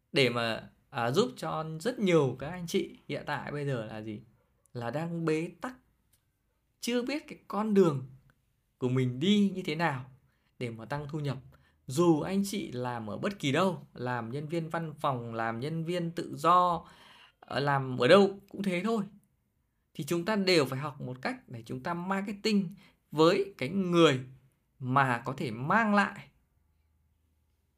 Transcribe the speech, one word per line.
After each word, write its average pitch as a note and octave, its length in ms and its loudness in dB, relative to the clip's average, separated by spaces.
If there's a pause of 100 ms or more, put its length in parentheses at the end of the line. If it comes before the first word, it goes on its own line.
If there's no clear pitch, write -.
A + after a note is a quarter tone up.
(120)
để C3+ 180 4
mà, A#2 400 -4 (200)
à, A#2+ 200 -2
giúp A3 260 2
cho D#3+ 280 -6 (160)
rất B3 180 -6
nhiều E3 400 2
các C#3 100 -10
anh F3 180 -10
chị - 320 -4 (100)
hiện C#3+ 180 -8
tại C#3+ 260 -6
bây C#3+ 140 -6
giờ B2+ 180 -4
là A2 180 -12
gì? G#2+ 200 -10 (500)
Là A#2+ 180 -6
đang E3 340 -4
bế D#3+ 260 0 (100)
tắc, B3+ 140 -8 (1080)
chưa A#3+ 220 -2
biết C#4 260 -4
cái F3 100 -16 (100)
con G#3 260 -2
đường D#3+ 320 6 (720)
của B2+ 100 -2
mình B2+ 320 0
đi G3+ 340 4
như F#3 80 -6
thế D#3 120 -4
nào D3+ 360 -2 (480)
để B2 120 -6
mà A2+ 140 -12
tăng C#3+ 240 -8
thu D3+ 120 -6
nhập. C#3+ 180 -4 (480)
Dù D#3 340 4
anh F#3 260 0
chị G3+ 260 -6
làm A#2+ 380 -6
ở G2+ 60 -8
bất G3+ 220 -4
kỳ C#3 140 0
đâu, E3+ 420 0
làm A#2+ 360 -4
nhân D3 180 -8
viên D#3+ 200 -4
văn D#3+ 320 -6
phòng, A#2+ 340 -2
làm A2+ 260 -2
nhân D#3+ 240 -4
viên E3+ 260 -2
tự E3 260 -8
do, E3+ 520 4 (520)
ờ, - 200 -4
làm C3+ 380 0
ở B2 100 6
đâu G3 400 8
cũng - 140 -10
thế F3+ 220 -2
thôi, A3+ 200 0 (880)
thì D#3 100 -8
chúng E3+ 200 -2
ta G#3+ 120 0
đều F#3 280 6
phải C3 140 -2
học D3 220 -8
một C3 220 -8
cách - 260 -8
để A#2+ 180 -12
chúng B2+ 160 -8
ta F3 120 -4
marketing G3 800 -2 (360)
với E3+ 480 4
cái C3 100 -4
người E3+ 520 4 (580)
mà B2+ 460 2
có C3 120 -4
thể D3 140 -4
mang F#3 440 2
lại G3+ 340 0 (1500)